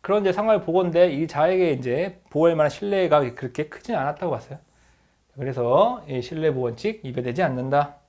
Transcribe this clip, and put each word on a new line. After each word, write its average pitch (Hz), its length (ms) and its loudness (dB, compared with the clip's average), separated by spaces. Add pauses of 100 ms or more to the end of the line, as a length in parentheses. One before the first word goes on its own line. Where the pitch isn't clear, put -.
그런 202 220 0
이제 190 100 2
상황을 208 300 2
보건대 175 500 4
이 151 160 -4
자에게 175 420 2
이제 131 500 -4 (100)
보호할 165 260 4
만한 151 120 2
신뢰가 151 680 0
그렇게 135 340 -8
크진 - 260 -10
않았다고 147 380 -4
봤어요. 127 260 -10 (800)
그래서 135 720 0
이 131 120 -6
신뢰 156 320 -2
보호 127 120 -4
원칙 170 400 -6
위배되지 127 400 -4
않는다. 135 640 -2